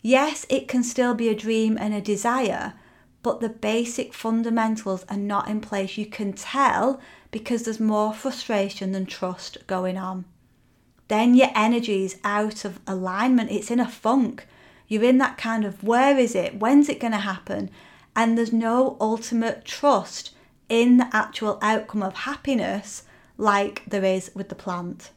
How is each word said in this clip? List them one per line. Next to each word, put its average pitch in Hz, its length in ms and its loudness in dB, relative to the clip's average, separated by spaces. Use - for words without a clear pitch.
Yes, 277 480 2
it 262 180 0
can 247 160 0
still 247 300 0
be 226 160 0
a 214 60 2
dream 220 440 0
and 214 140 -2
a 208 80 -4
desire, 208 720 -2
but - 180 -2
the 226 100 -4
basic 226 640 -4
fundamentals 226 960 -2
are 202 80 -6
not 202 300 -4
in 214 140 -4
place. 196 360 -6
You 214 80 -6
can 202 280 -6
tell 262 680 0
because 233 320 -4
there's 226 160 -6
more 214 340 0
frustration 202 800 -4
than 190 140 -4
trust - 600 -10
going 185 320 -4
on. 185 280 -8
Then 233 280 6
your 262 200 8
energy 220 480 2
is 190 200 -6
out 208 420 -2
of 185 200 -8
alignment. 196 680 0
It's 208 200 -4
in 240 80 2
a 240 80 2
funk. 240 600 0
You're 214 160 0
in 254 160 6
that 254 180 0
kind 226 260 -4
of, 202 200 -6
"Where 254 340 4
is 240 180 2
it? 196 240 -2
When's 285 300 6
it - 100 -4
gonna 226 200 -2
happen?" 196 500 -6
And 226 220 4
there's 233 160 0
no 240 480 2
ultimate 226 640 -2
trust - 680 0
in 240 280 6
the 247 140 4
actual 214 500 -2
outcome 214 420 -2
of 190 120 -6
happiness 220 880 -4
like 202 500 0
there 196 180 -2
is 190 280 0
with 190 160 -10
the - 60 -10
plant. 175 600 -10